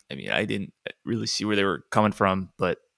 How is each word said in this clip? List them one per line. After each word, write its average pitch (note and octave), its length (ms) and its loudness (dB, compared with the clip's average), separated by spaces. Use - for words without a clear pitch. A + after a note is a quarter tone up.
I - 40 -10
mean, A1+ 160 -10
I C#2+ 140 0
didn't G#2 280 -4
really A2+ 220 -4
see - 180 -4
where G#2+ 120 2
they G2 80 4
were F#2 260 -2
coming G#2+ 220 4
from, F#2+ 460 0
but F2+ 200 0